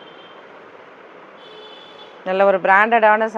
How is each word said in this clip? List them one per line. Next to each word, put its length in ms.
நல்ல 240
ஒரு 60
பிராண்டடான 560